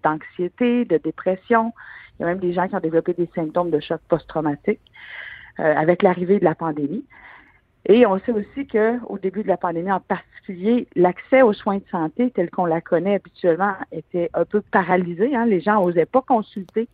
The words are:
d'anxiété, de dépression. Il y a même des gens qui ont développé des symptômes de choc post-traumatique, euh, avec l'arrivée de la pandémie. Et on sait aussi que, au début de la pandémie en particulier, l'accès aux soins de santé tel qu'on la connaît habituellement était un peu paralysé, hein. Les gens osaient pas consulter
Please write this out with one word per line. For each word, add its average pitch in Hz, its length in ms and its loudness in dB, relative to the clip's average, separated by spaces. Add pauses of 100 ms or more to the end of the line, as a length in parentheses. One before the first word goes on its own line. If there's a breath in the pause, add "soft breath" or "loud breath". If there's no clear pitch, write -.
d'anxiété, 180 840 -2
de 160 120 0
dépression. 208 760 -2 (460 loud breath)
Il - 60 -10
y - 20 -2
a 170 40 -2
même 185 100 -4
des 180 140 -2
gens 180 140 -2
qui 196 80 -6
ont 190 40 -2
développé 165 340 0
des 170 220 -4
symptômes 170 340 -2
de 151 100 0
choc 156 300 -8
post-traumatique, 156 720 -2 (800 loud breath)
euh, 156 160 2
avec 160 280 2
l'arrivée 180 360 2
de 190 60 2
la 160 100 2
pandémie. 151 480 -6 (840 loud breath)
Et 240 200 6
on 190 140 2
sait - 120 -4
aussi 220 340 -6
que, 226 320 0 (100)
au 196 100 -8
début 190 260 -6
de 190 60 -4
la 180 80 2
pandémie 175 340 -4
en 185 80 0
particulier, 196 960 -4
l'accès 180 460 4
aux 233 100 6
soins 196 280 -2
de - 120 -16
santé 185 420 -2
tel 175 160 -2
qu'on 185 160 -2
la 165 140 0
connaît 180 360 0
habituellement 185 580 -2 (180)
était 165 440 -6
un 170 100 0
peu 208 160 -2
paralysé, 185 760 0
hein. 233 100 0
Les 208 140 2
gens 208 240 2
osaient 175 220 2
pas 262 160 0
consulter 220 720 -4